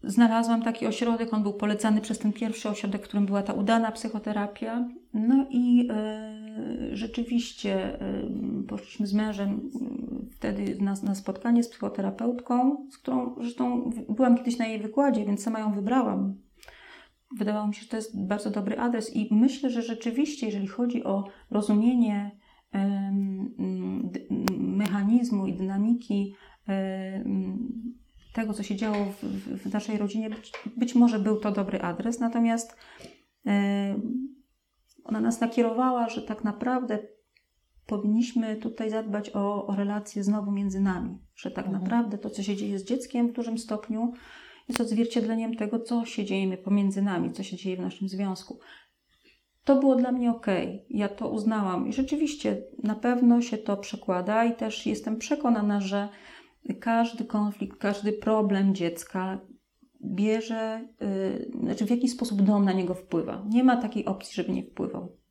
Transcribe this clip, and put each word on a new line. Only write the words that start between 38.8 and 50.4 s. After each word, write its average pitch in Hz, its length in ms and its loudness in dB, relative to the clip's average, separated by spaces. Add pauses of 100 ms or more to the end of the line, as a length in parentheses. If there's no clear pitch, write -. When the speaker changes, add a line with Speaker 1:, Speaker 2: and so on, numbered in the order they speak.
Speaker 1:
zadbać 208 440 -4
o, 202 320 -2
o 202 100 0
relacje 202 480 -2
znowu 202 280 0
między 196 280 0
nami, 185 380 0 (160)
że - 160 -8
tak - 160 -6
Speaker 2:
Mhm. 196 160 -2
Speaker 1:
naprawdę 214 360 0
to, 208 120 -8
co 202 120 -8
się 202 140 -2
dzieje 202 220 -4
z 190 60 -8
dzieckiem 240 440 0
w 233 40 -2
dużym 233 260 -4
stopniu, 220 540 -4 (560)
jest 247 120 -2
odzwierciedleniem 226 760 0
tego, 214 240 -2
co 233 240 -2
się 226 200 -4
dzieje 190 320 0
pomiędzy 196 460 2
nami, 180 300 0
co 196 100 -8
się 190 140 -8
dzieje 185 200 -4
w 185 40 -8
naszym 190 280 -4
związku. 190 500 -6 (1080)
To 277 120 6
było 269 200 6
dla 254 160 2
mnie 240 180 2
okej. 185 600 -2